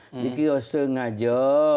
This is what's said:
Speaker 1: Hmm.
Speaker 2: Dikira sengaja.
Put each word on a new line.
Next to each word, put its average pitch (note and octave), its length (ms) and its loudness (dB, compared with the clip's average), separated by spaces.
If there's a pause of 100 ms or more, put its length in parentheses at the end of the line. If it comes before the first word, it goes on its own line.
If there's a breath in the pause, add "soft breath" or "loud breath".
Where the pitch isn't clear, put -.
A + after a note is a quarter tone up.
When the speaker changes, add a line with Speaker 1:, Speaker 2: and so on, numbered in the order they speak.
(100)
Speaker 1:
Hmm. B2+ 120 -10
Speaker 2:
Dikira C#3 360 0
sengaja. B2 800 -2 (380)